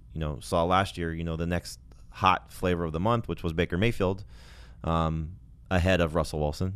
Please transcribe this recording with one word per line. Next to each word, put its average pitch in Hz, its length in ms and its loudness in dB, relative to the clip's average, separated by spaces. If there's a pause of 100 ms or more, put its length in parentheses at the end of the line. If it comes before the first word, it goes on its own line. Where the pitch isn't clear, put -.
(140)
you 80 60 -6
know, 76 220 -4
saw 85 240 2
last 92 340 2
year, 85 140 -4
you 82 100 -6
know, 82 120 -4
the 82 120 -2
next 87 320 -4 (300)
hot - 420 2
flavor 90 320 0
of 82 80 -2
the 78 80 -2
month, 113 280 2
which 82 140 -4
was 82 120 -2
Baker 85 240 0
Mayfield, 98 460 2 (600)
um, 80 540 0 (340)
ahead 92 300 4
of 80 120 0
Russell 80 260 0
Wilson, 76 360 -2